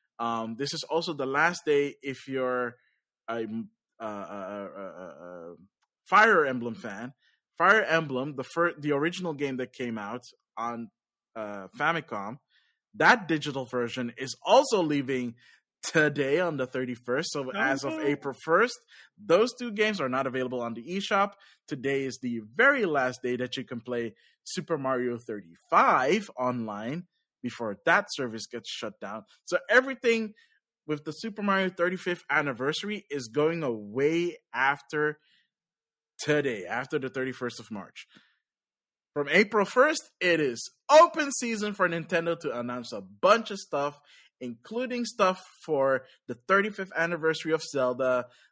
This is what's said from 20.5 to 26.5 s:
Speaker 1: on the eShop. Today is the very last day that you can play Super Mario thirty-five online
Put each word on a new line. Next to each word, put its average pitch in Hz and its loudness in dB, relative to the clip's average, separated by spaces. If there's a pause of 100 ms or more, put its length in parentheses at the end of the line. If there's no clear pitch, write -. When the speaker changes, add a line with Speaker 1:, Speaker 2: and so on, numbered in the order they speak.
Speaker 1:
on 117 -4
the 113 -10
eShop. 196 0 (340)
Today 139 -2
is 120 -8
the 120 -4 (140)
very 254 4
last 131 0
day 123 -2
that 123 -6
you 127 -8
can 120 -8
play 117 -6 (300)
Super 160 -6
Mario 123 -2
thirty-five 143 2
online 123 -4 (380)